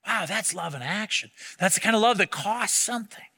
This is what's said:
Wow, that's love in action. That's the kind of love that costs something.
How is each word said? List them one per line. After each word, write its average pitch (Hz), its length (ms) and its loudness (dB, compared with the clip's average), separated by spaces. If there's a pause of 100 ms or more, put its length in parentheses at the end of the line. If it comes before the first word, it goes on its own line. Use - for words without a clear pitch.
Wow, 214 200 0
that's 202 280 -4
love 165 200 -6
in 127 80 -10
action. 202 480 -4 (280)
That's 185 180 4
the - 40 0
kind 226 160 4
of 214 60 6
love 233 160 6
that 190 120 2
costs 220 480 -2
something. - 460 -4 (140)